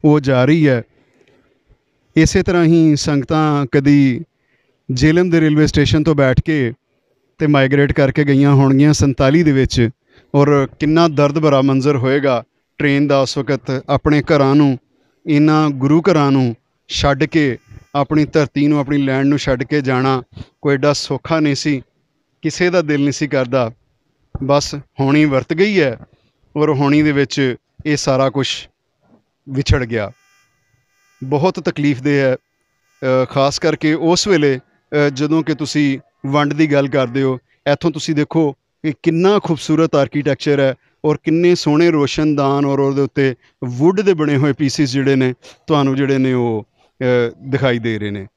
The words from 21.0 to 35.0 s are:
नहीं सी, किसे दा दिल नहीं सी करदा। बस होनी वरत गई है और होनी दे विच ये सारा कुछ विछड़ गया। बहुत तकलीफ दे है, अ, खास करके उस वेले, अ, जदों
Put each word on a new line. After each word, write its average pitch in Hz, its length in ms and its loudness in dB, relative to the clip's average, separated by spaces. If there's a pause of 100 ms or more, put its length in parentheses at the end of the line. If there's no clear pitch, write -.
नहीं 143 140 0
सी, 135 280 -4 (600)
किसे 180 280 -2
दा 175 100 0
दिल 147 200 -2
नहीं 143 100 0
सी 147 160 -6
करदा। 127 460 -2 (680)
बस 143 320 -2
होनी 143 500 0
वरत 135 280 -2
गई 196 220 0
है 139 240 0 (580)
और 151 140 0
होनी 143 320 2
दे 151 100 2
विच 139 260 -2 (480)
ये 151 100 -2
सारा 135 320 0
कुछ - 400 -6 (800)
विछड़ 135 360 -2
गया। 110 280 -6 (1120)
बहुत 147 440 -2
तकलीफ 143 300 -2
दे 139 280 0
है, 127 80 0
अ, - 880 -6
खास 139 340 -2
करके 156 360 -2
उस 165 340 0
वेले, 147 280 2
अ, 131 60 -12 (320)
जदों 147 480 0